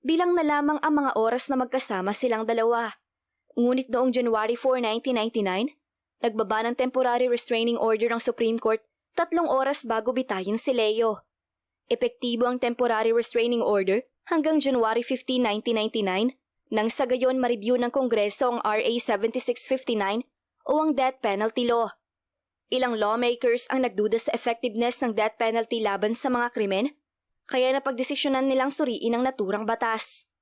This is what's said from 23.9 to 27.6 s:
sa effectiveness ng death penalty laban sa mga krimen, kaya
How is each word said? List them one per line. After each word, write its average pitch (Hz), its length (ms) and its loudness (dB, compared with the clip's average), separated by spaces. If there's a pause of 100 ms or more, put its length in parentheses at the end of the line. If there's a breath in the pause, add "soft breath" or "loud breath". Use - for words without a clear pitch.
sa - 160 -2
effectiveness 233 680 -2
ng 233 100 -2
death 214 240 -2
penalty 226 460 -2
laban 202 320 0
sa 262 160 -2
mga 240 240 -2
krimen, 208 400 0 (560)
kaya 262 240 2